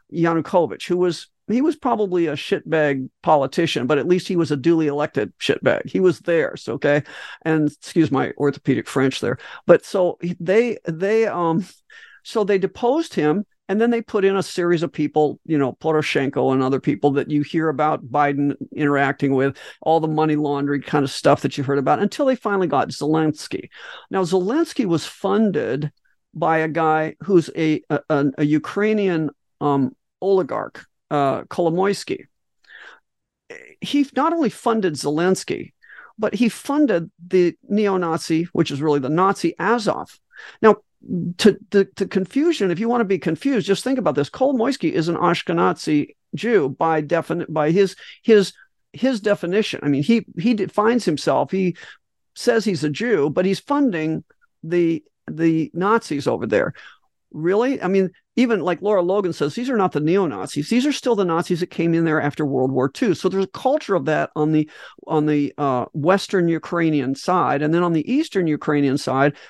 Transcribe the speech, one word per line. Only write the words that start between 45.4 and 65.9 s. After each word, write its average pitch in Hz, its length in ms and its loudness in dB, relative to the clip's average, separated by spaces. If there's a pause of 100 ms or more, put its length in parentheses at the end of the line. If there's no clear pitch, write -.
Jew 185 360 0
by 160 300 0
defini-, 165 480 -4
by 151 220 0
his, 190 240 2 (280)
his, 208 300 4 (400)
his 247 280 -2
definition. 202 640 -2
I 143 40 0
mean, 143 140 2
he, 226 240 2 (100)
he 202 180 0
defines 214 500 0
himself, 139 480 0
he 185 240 0 (580)
says 226 300 0
he's 170 180 -2
a 151 80 -2
Jew, 160 400 0
but 180 140 0
he's 190 160 0
funding 175 640 -2 (400)
the, 165 400 0 (260)
the 160 440 0
Nazis 180 520 -2
over 117 200 -2
there. - 280 0 (580)
Really? 202 500 0
I 180 60 -4
mean, 190 220 2 (260)
even 226 240 2
like 170 220 -2
Laura 196 200 2
Logan 185 300 0
says, 147 220 -2
these 247 140 -4
are 254 80 0
not 185 160 2
the 151 80 -2
neo-Nazis. 156 680 0
These 247 180 2
are 294 60 2
still 240 240 0
the 196 80 2
Nazis 170 360 0
that 175 100 -4
came 170 220 0
in 165 120 2
there 156 160 2
after 147 260 -2
World 131 240 0
War 135 180 0
Two. 196 260 0
So - 140 -2
there's 190 160 0
a 185 40 -6
culture 269 460 -2
of 175 100 0
that 151 320 0
on 151 160 2
the, 156 180 0 (360)
on 151 200 0
the, 147 320 0
uh, 135 340 -2